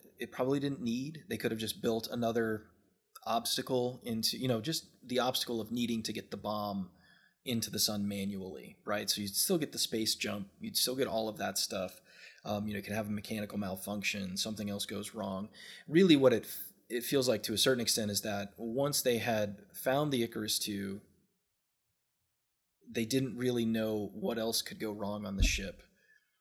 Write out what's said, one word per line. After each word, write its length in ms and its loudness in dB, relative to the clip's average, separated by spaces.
it 120 -6
probably 280 2
didn't 220 -2
need. 480 -4
They 80 -2
could 140 0
have 80 -4
just 220 -6
built 300 0
another 520 0
obstacle 800 0
into, 340 -2
you 100 0
know, 140 2
just 240 -4
the 140 0
obstacle 420 0
of 100 -8
needing 320 0
to 100 -4
get 180 -8
the 60 -6
bomb 520 -2
into 260 -2
the 80 -4
sun 280 0
manually, 800 -6
right? 240 -2
So 120 0
you'd 140 -4
still 220 2
get 140 0
the 80 -6
space 360 0
jump, 320 -4
you'd 180 -4
still 180 2
get 120 2
all 220 0
of 80 -8
that 200 -2
stuff. 420 -4
Um, 220 -2
you 60 -6
know, 40 -4
you 60 -6
could 100 -6
have 140 -2
a 40 -4
mechanical 460 -4
malfunction, 800 -4
something 320 -4
else 160 -4
goes 280 -8
wrong. 360 -4
Really 280 10
what 160 8
it 120 2
f-, 280 -10
it 140 -4
feels 240 4
like 160 2
to 100 -2
a 40 0
certain 240 6
extent 300 2
is 100 0
that 360 -4
once 440 0
they 160 4
had 400 0
found 380 2
the 120 2
Icarus 340 -2
two, 440 -4
they 160 0
didn't 320 0
really 280 2
know 480 0
what 260 -2
else 220 0
could 180 -10
go 140 -4
wrong 320 -4
on 100 -4
the 80 6
ship 400 0